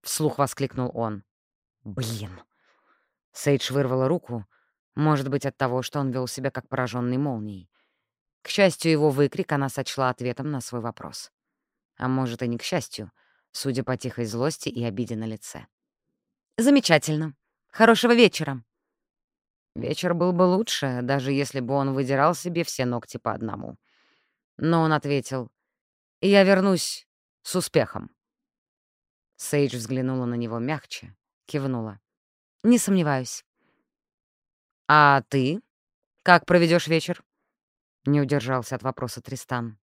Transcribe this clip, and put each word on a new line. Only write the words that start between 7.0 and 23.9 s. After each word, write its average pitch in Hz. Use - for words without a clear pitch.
молнией. 107
К -
счастью, 180
его 151
выкрик 143
она 139
сочла 131
ответом 123
на 135
свой 123
вопрос. -
А 127
может, 127
и 123
не 120
к -
счастью, -
судя 131
по 127
тихой 120
злости 120
и 120
обиде 113
на 110
лице. -
«Замечательно. 160
Хорошего 233
вечера». 156
Вечер 156
был 175
бы 175
лучше, 180
даже 135
если 139
бы 123
он 139
выдирал 139
себе 170
все -
ногти 120
по 110
одному. 104